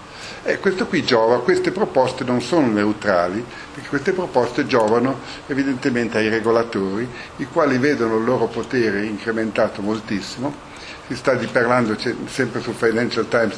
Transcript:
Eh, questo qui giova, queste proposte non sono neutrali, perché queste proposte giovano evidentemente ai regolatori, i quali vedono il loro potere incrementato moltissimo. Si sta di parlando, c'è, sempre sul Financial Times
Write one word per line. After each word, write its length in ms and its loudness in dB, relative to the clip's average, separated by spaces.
Eh, 160 0
questo 280 0
qui 180 0
giova, 360 4
queste 300 2
proposte 540 0
non 160 0
sono 260 2
neutrali, 760 2
perché 140 -12
queste 240 -2
proposte 540 0
giovano 560 2
evidentemente 680 0
ai 100 4
regolatori, 800 2
i 80 -6
quali 320 2
vedono 400 2
il 80 2
loro 220 2
potere 580 0
incrementato 760 0
moltissimo. 840 -4
Si 60 -6
sta 180 2
di 140 0
parlando, 480 2
c'è, 180 -2
sempre 340 -2
sul 140 -6
Financial 520 2
Times 300 2